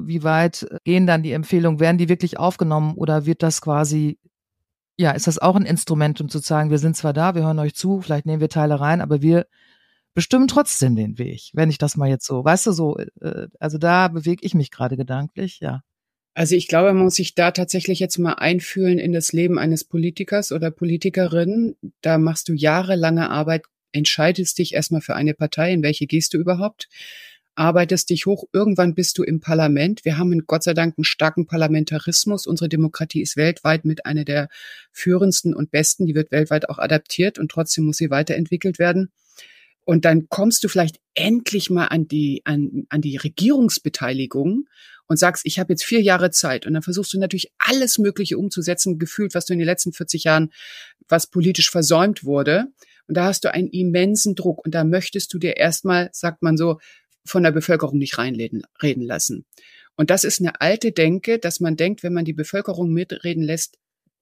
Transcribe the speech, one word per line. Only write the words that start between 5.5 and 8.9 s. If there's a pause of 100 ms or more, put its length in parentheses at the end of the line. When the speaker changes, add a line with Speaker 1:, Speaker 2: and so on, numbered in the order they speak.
Speaker 1:
ein
Instrument,
um
zu
sagen,
wir
sind
zwar
da,
wir
hören
euch
zu,
vielleicht
nehmen
wir
Teile
rein,